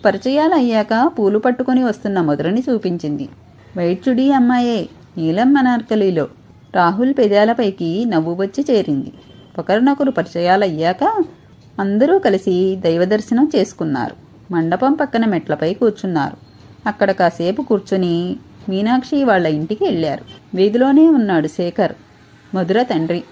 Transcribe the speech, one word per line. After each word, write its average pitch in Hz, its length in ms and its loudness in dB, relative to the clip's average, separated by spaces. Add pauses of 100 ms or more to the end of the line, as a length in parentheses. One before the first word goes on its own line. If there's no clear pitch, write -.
పరిచయాలు 269 480 0
అయ్యాక 233 640 0
పూలు 208 200 2
పట్టుకొని 254 440 0
వస్తున్న 208 380 -2
మధురని 160 480 0
చూపించింది. 175 600 -4 (480)
వైట్ 180 320 -2
చుడీ 262 220 2
అమ్మాయే, 240 580 0 (280)
నీలం 196 400 2
అనార్కలిలో. 220 720 0 (480)
రాహుల్ 190 380 2
పెదాలపైకి 208 920 0
నవ్వు 170 280 0
వచ్చి 196 380 -4
చేరింది. 185 420 0 (460)
ఒకరినొకరు 262 520 0
పరిచయాలయ్యాక 180 1120 0 (560)
అందరూ 220 400 2
కలిసి 190 560 0
దైవదర్శనం 190 800 0
చేసుకున్నారు. 151 600 -2 (380)
మండపం 175 400 0
పక్కన 269 320 -2
మెట్లపై 170 480 -2
కూర్చున్నారు. 190 640 -2 (500)
అక్కడ 202 240 -2
కాసేపు 190 500 0
కూర్చుని 180 720 -2 (340)
మీనాక్షి 247 540 0
వాళ్ళ 190 240 2
ఇంటికి 156 360 -4
వెళ్ళారు. 160 380 -2 (340)
వీధిలోనే 262 540 4
ఉన్నాడు 196 380 2
శేఖర్, 175 460 -2 (600)
మధుర 190 280 0
తండ్రి. 175 480 -2